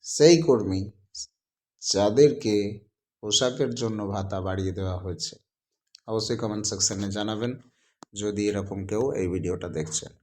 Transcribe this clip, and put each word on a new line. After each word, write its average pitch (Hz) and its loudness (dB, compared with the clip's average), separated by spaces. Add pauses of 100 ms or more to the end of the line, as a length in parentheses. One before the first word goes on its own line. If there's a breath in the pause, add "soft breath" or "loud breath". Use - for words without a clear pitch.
সেই 165 8
কর্মী 101 2 (1000)
যাদেরকে 107 4 (680)
পোশাকের 123 0
জন্য 113 -2
ভাতা 98 -4
বাড়িয়ে 95 -2
দেওয়া 92 -4
হয়েছে। 90 -8 (720)
অবশ্যই 110 -2
কমেন্ট 107 -4
সেকশনে 101 -2
জানাবেন 107 -4 (600 soft breath)
যদি 101 -4
এরকম 101 -4
কেউ 104 -2 (100)
এই 95 -2
ভিডিওটা 90 -4
দেখছেন। - -6 (100)